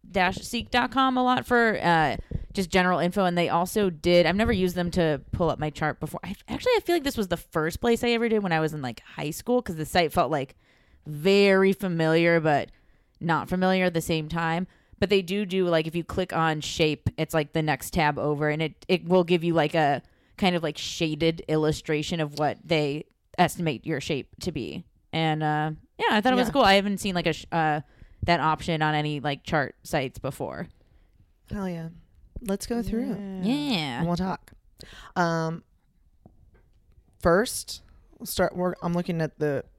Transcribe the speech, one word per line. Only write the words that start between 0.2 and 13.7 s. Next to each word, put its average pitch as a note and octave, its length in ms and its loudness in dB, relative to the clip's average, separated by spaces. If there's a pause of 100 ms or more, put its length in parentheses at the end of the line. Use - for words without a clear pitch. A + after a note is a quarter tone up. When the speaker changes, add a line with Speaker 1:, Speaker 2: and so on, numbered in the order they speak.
Speaker 1:
seek - 340 -8
dot B3 200 0
com C4 240 2
a B3+ 80 2
lot B3 220 2
for, A#3 360 2
uh, D#3+ 360 2 (360)
just F#3 160 -2
general F3+ 300 4
info. F3 260 0
And F3 120 0
they E3+ 120 2
also F#3 400 0
did, F3 360 4
I've E3+ 100 2
never A3+ 160 2
used F#3 240 0
them F3 160 -2
to D#3 300 2 (100)
pull E3 180 0
up - 100 -2
my D3+ 100 -2
chart D3 300 -4
before. - 240 -8
I, F#3 120 -8 (140)
actually, B4 260 0
I G4 60 4
feel F4 140 0
like D4+ 80 -2
this C4+ 120 -4
was G3+ 140 -2
the E3+ 80 -2
first E3 440 -4
place A#3 220 2
I A#3+ 60 0
ever A#3 180 0
did G#3+ 160 0
when F3+ 80 -2
I D#3+ 80 2
was D#3 140 0
in, D3+ 80 -8
like, B2 200 -10
high D3+ 280 -8
school, A#3+ 320 -2
'cause F3 140 -8
the D#3 100 -6
site E3+ 260 2
felt, D3+ 200 2
like, C#3 240 -4 (500)
very F#3+ 640 4
familiar, E3+ 720 2
but D3 280 2 (520)
not E3 260 0
familiar F#3 380 2